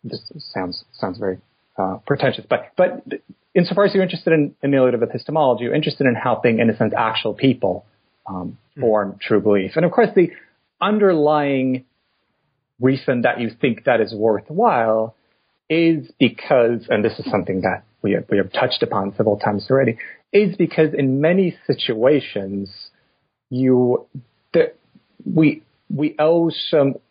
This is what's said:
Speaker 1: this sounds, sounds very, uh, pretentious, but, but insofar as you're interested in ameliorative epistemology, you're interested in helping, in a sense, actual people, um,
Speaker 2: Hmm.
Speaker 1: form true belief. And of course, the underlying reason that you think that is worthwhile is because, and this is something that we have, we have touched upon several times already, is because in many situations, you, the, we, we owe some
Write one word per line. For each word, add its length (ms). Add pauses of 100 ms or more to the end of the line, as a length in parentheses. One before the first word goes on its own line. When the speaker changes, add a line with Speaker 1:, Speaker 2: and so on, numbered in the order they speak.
Speaker 1:
this 180 (320)
sounds, 320 (100)
sounds 240
very, 200 (400)
uh, 280
pretentious, 440
but, 260
but 280 (500)
insofar 300
as 100
you're 80
interested 300
in 220 (100)
ameliorative 380
epistemology, 640
you're 100
interested 320
in 80
helping, 440
in 120
a 60
sense, 200
actual 380
people, 520 (400)
um, 320 (180)
Speaker 2:
Hmm. 60
Speaker 1:
form 380
true 200
belief. 340
And 100
of 60
course, 240
the 160 (500)
underlying 1040 (960)
reason 420
that 180
you 100 (100)
think 240
that 160
is 140
worthwhile 1000 (540)
is 500
because, 680
and 160
this 140
is 120
something 320
that 200 (200)
we 100
have, 180
we 80
have 140
touched 300
upon 340
several 220
times 320
already, 280 (340)
is 240
because 380
in 260
many 360 (100)
situations, 1040 (800)
you, 560 (460)
the, 200 (520)
we, 380 (320)
we 240
owe 320 (200)
some 240 (160)